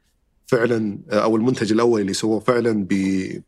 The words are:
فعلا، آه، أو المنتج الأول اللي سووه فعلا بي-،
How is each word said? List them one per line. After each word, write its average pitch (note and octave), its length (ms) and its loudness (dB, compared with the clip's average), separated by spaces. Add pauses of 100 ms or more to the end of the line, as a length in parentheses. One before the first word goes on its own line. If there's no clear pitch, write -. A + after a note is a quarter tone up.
(460)
فعلا، A2+ 520 0 (120)
آه، G#2 120 2
أو A2 140 2
المنتج A2+ 360 0
الأول A#2 280 4
اللي F#2+ 140 -2
سووه A2 260 -2
فعلا A#2 440 0
بي-، F#2+ 640 -2